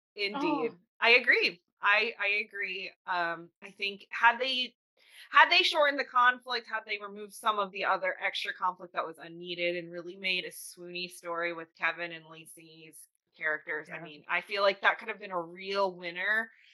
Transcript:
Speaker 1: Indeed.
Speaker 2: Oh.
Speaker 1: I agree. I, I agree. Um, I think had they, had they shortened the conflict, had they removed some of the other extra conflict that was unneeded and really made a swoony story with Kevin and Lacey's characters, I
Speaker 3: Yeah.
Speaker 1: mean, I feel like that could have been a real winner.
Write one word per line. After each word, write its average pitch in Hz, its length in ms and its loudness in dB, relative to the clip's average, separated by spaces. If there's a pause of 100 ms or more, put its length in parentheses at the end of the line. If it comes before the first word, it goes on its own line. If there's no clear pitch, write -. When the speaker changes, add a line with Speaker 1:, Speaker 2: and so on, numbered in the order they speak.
(160)
Speaker 1:
Indeed. 240 580 -2
Speaker 2:
Oh. - 40 -20 (240)
Speaker 1:
I 226 100 6
agree. 247 500 4 (200)
I, 214 380 2
I 202 280 -2
agree. 190 420 -8 (180)
Um, 170 420 -4 (140)
I 196 140 -18
think 202 320 -8
had 233 300 4
they, 254 340 -4 (580)
had 294 200 10
they 359 120 8
shortened 302 360 4
the 262 60 0
conflict, 247 680 2
had 220 160 -4
they 208 180 -4
removed 202 280 -12
some 214 260 -2
of 196 120 0
the 190 140 -6
other 185 300 0 (100)
extra 196 280 -4
conflict 180 400 -6
that - 120 -4
was 160 180 -12
unneeded 175 520 -6
and 170 160 -10
really 175 240 -12
made 185 300 -2
a 160 60 -10
swoony 175 600 -12
story 170 420 -6
with 165 140 -12 (120)
Kevin 170 320 -4
and 160 200 -14
Lacey's 160 640 -20 (420)
characters, 156 540 -4
I 165 60 -12
Speaker 3:
Yeah. 165 60 -14
Speaker 1:
mean, 151 260 -18
I 175 120 -2
feel 202 220 -4
like 196 180 2
that 202 160 4
could 220 120 -12
have 202 100 -8
been 202 120 -12
a 180 100 -4
real 190 500 -2
winner. 185 580 -2 (240)